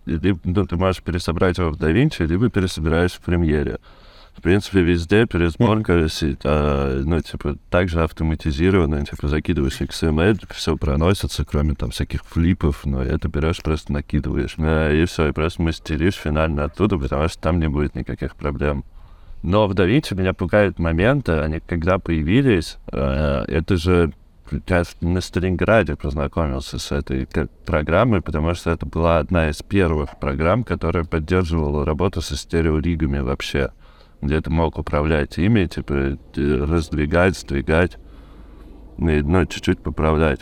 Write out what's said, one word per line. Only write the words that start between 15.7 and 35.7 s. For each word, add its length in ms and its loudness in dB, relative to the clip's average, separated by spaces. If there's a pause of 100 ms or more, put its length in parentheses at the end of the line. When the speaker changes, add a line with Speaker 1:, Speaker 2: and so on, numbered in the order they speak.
Speaker 1:
финально 520 -2
оттуда, 340 0
потому 300 -2
что 120 -14
там 180 0
не 80 0
будет 280 -2
никаких 400 -8
проблем. 480 -4 (580)
Но 240 2
в 80 0
DaVinci 420 2
меня 180 0
пугают 440 0
моменты, 540 2
они 280 0
когда 380 0
появились, 800 2 (140)
э, 560 0
это 300 0
же 340 4 (560)
я 160 2
в-, 180 -12
на 200 0
Сталинграде 760 0
познакомился 840 -4
с 140 -8
этой 340 -4
к-, 220 -4 (180)
программой, 560 2
потому 320 -2
что 160 -6
это 160 -2
была 320 2
одна 320 2
из 140 -6
первых 560 0
программ, 440 0
которая 420 -2
поддерживала 800 0
работу 360 0
со 160 -6
стереоригами 840 0
вообще, 520 -2 (480)
где 220 0
ты 80 -6
мог 300 0
управлять 580 0
ими, 300 2
типа, 260 -6